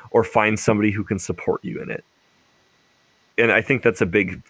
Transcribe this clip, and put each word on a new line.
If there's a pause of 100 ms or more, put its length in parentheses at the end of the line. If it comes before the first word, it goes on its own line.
(100)
or
find
somebody
who
can
support
you
in
it. (1300)
And
I
think
that's
a
big,